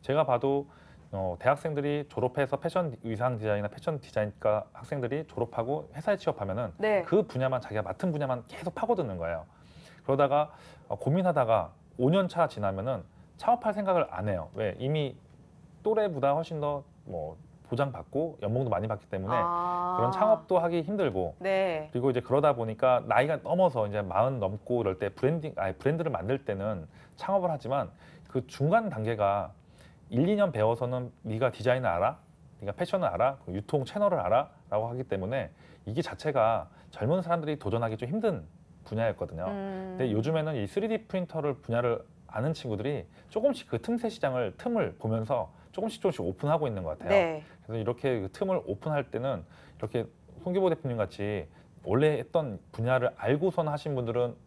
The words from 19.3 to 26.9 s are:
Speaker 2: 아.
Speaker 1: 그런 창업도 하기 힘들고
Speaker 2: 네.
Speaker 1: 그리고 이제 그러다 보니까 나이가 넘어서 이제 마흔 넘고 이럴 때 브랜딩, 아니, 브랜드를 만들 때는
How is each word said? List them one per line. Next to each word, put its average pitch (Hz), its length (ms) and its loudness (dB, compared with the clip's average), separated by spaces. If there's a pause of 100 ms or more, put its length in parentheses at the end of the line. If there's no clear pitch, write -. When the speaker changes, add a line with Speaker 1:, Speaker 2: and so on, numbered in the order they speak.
Speaker 2:
아. 175 600 0
Speaker 1:
그런 180 140 2
창업도 208 460 4
하기 170 240 2
힘들고 139 560 0
Speaker 2:
네. 180 540 0
Speaker 1:
그리고 123 180 2
이제 123 100 2
그러다 143 340 4
보니까 117 520 2
나이가 131 360 4
넘어서 143 440 2
이제 104 160 -2
마흔 110 380 2
넘고 107 420 0
이럴 95 160 0
때 101 120 -2
브랜딩, 151 460 0
아니, 95 200 -2
브랜드를 151 340 0
만들 117 340 -2
때는 98 420 -4 (300)